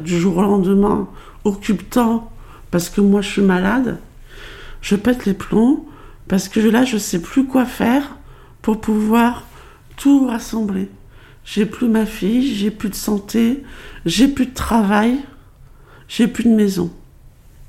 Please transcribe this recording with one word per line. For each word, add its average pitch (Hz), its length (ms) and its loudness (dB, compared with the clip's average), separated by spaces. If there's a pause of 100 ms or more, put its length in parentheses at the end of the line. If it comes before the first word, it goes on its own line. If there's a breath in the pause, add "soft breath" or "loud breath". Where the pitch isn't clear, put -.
du 175 160 0
jour 175 160 2
au 185 60 2
lendemain. 196 680 2 (340 loud breath)
Occupe-t'en, 226 880 -2 (400 loud breath)
parce 175 200 -2
que - 100 -2
moi, 202 220 4
je 196 60 -6
suis - 140 0
malade. » 190 560 0 (840 loud breath)
Je - 120 -2
pète 247 320 0
les 196 80 0
plombs, 233 500 2 (440 loud breath)
parce 190 200 0
que - 120 -2
là, 226 240 4
je 240 120 -2
sais 190 240 -4
plus 262 240 0
quoi 262 200 0
faire 247 540 -2 (440 soft breath)
pour 220 180 -2
pouvoir 220 680 0 (500 loud breath)
tout 277 320 4
rassembler. 214 600 -4 (640 soft breath)
J'ai 202 140 0
plus - 220 -2
ma 220 180 2
fille, 226 480 0
j'ai 202 160 -2
plus 208 200 -6
de 185 40 -8
santé, 226 720 -2 (420 loud breath)
j'ai 196 220 4
plus 269 180 0
de - 80 -16
travail, 214 600 2 (880 soft breath)
j'ai - 220 2
plus 233 160 -4
de 240 100 4
maison. 185 380 0 (760)